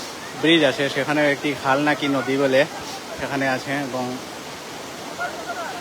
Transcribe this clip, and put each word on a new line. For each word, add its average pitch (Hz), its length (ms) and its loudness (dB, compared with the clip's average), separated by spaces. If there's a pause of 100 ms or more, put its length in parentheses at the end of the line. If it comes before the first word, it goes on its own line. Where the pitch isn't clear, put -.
(400)
ব্রিজ 156 240 6
আছে, 139 240 4
সেখানে 147 440 2
একটি 139 220 0 (100)
খাল 139 160 4
নাকি 147 280 2
নদী 135 280 2
বলে 135 280 6 (560)
সেখানে 135 280 0
আছে। 131 220 -2
এবং 127 460 -4 (1600)